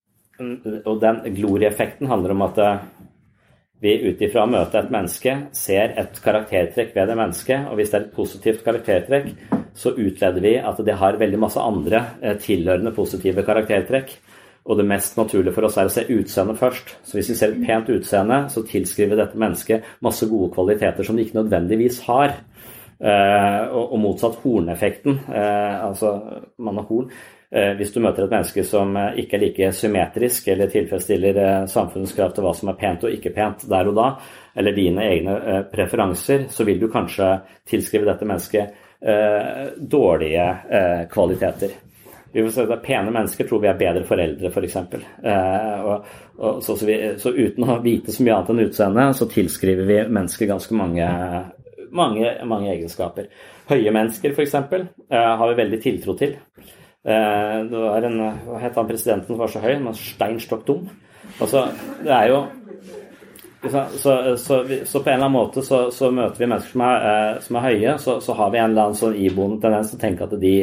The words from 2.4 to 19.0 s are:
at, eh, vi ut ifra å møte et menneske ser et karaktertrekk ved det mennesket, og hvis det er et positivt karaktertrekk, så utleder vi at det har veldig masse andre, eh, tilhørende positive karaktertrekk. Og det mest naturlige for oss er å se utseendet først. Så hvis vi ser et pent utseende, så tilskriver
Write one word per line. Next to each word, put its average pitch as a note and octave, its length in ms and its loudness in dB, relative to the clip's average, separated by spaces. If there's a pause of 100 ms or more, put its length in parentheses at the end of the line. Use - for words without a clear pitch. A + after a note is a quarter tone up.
at, F#2+ 180 -4
eh, G2+ 160 2 (1000)
vi G#2 120 2 (180)
ut - 160 -4
ifra G#2+ 200 2
å A#2+ 40 2
møte G#2 300 2
et - 100 -2
menneske A2 440 -2 (200)
ser G#2 480 0
et - 220 -10
karaktertrekk G#2+ 720 0
ved G2+ 160 2
det A2+ 80 -2
mennesket, C3 500 -2
og A2 80 -4
hvis G#2 140 0
det G#2 80 2
er G2+ 80 -4
et - 80 -20
positivt - 500 -2
karaktertrekk, A#2 640 0 (500)
så - 160 -2
utleder F#2 480 0
vi G#2+ 160 4
at G#2+ 280 -4
det G#2 120 2
har G2 240 2
veldig G2+ 220 2
masse - 180 -2
andre, G2+ 400 0 (200)
eh, G#2+ 200 -2
tilhørende F#2 540 0
positive F#2+ 500 -2
karaktertrekk. G#2+ 680 0 (520)
Og G#2 140 2
det G2+ 80 2
mest G2 260 -2
naturlige F#2+ 400 2
for - 140 2
oss - 80 -2
er G2 100 4
å - 60 -4
se A#2 160 0
utseendet G#2 500 0
først. B2+ 300 -2 (180)
Så - 80 -10
hvis G2+ 160 -2
vi A2 80 -4
ser G#2+ 140 2
et B2 100 -4
pent A2+ 300 0
utseende, B2+ 580 2
så A2 160 -4
tilskriver G2+ 460 0